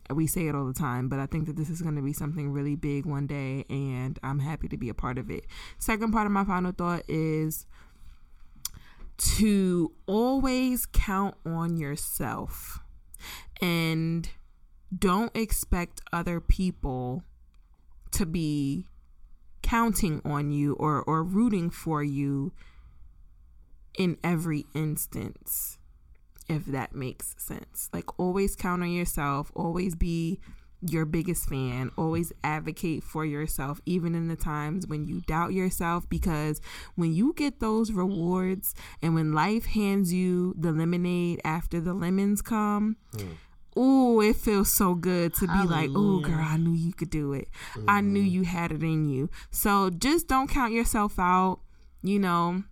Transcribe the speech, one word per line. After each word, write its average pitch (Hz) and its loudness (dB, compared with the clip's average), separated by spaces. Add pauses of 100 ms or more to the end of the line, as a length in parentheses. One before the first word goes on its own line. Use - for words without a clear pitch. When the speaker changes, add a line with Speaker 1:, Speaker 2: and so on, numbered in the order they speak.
(140)
Speaker 1:
we 156 2
say 165 0
it 147 -2
all 139 -2
the 131 -2
time, 127 0
but 139 -2
I 139 -2
think 156 -2
that 151 -6
this 160 -2
is 170 -6
gonna 147 -2
be 139 -2
something 147 -4
really 143 -2
big 143 -2
one 143 -2
day, 135 -4
and 131 -4
I'm 139 -2
happy 151 -4
to 143 -6
be 120 -6
a 104 -8
part 127 -6
of - -8
it. 80 -8 (320)
Second 220 0
part 214 2
of 202 2
my 196 4
final 185 0
thought 175 -2
is 156 -2 (1700)
to 190 4 (140)
always 254 2
count 196 2 (100)
on 165 -2
yourself, - -6 (840)
and 165 0 (680)
don't 196 2
expect - -2 (100)
other 170 -2
people 135 0 (880)
to 202 2
be 151 0 (760)
counting 220 2
on 147 0
you 143 2
or, 151 0
or 160 2
rooting 190 2
for 156 -2
you 139 -2 (1500)
in 180 2
every 160 0
instance, - -6 (680)
if 156 -4
that 135 -6
makes - -8
sense. - -10
Like, - -8
always 196 0
count 180 -2
on 175 -2
yourself, 151 -2
always 170 -2
be 165 -2 (420)
your 160 0
biggest 160 -2
fan, 127 -2
always 165 -2 (120)
advocate 156 -4
for 156 -4
yourself, 147 -4
even 170 0
in 165 -2
the 165 -4
times 151 -4
when 151 -6
you 175 -6
doubt 165 -2
yourself, 180 0
because 156 0 (340)
when 165 2
you 240 2
get 285 -2
those 220 2
rewards 185 0 (300)
and 165 4
when 156 2
life 196 2
hands 196 2
you 180 2
the 165 2
lemonade 175 2
after 170 -2
the 180 -2
lemons 196 2
come, 214 0 (180)
Speaker 2:
Hmm. - -8
Speaker 1:
ooh, 247 8
it 214 6
feels 202 4
so 180 4
good 170 2
to 190 2
be 185 4
like, 160 2
"Ooh, 196 4
Speaker 3:
Hallelujah. - -2
Speaker 1:
girl, 160 2
I 156 0
knew 165 4
you 165 0
could - -6
do 143 -2
it. - -6 (380)
I 202 4
knew 202 2
Speaker 2:
Mm-hmm. 196 4
Speaker 1:
you 185 2
had 170 -2
it 151 -4
in 156 2
you." 135 -2 (220)
So 202 2
just 277 2
don't 269 2
count 214 2
yourself 226 2
out, 185 4 (420)
you 202 2
know. 175 2